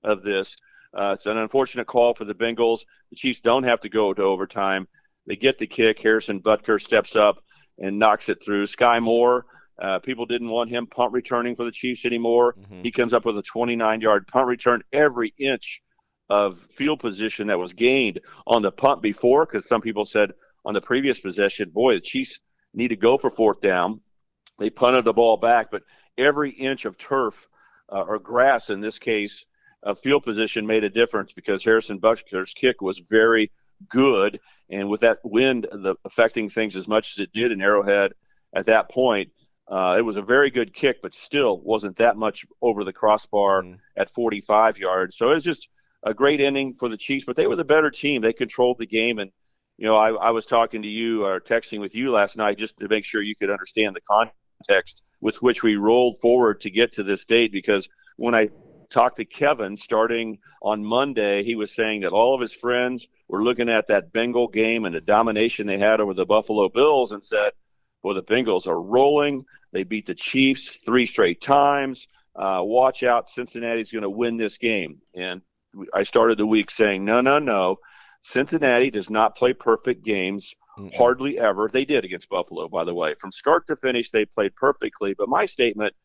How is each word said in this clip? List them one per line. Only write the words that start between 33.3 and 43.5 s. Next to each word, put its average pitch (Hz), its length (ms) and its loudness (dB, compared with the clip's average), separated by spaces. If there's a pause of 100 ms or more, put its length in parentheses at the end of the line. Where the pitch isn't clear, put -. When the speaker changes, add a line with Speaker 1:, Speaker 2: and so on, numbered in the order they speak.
Speaker 1:
good. 110 500 2 (300)
And 98 200 -6
with 104 120 -2
that 117 220 4
wind, 120 480 0
the, 95 240 -4 (100)
affecting 110 440 0
things 104 260 -4
as 95 120 -8
much 107 260 0
as 101 100 -8
it 90 100 -8
did 117 180 -2
in 95 120 -4
Arrowhead 101 500 2 (400)
at 95 140 -2
that 110 220 4
point, 117 420 0 (360)
uh, 92 300 0
it 110 60 2
was 110 140 -4
a 104 40 -6
very 135 300 2
good 117 240 -2
kick, 131 260 -2
but - 140 -12
still 120 440 -2
wasn't 101 360 -4
that 113 200 2
much 107 300 -6 (160)
over 107 220 0
the 95 100 -8
crossbar 101 720 0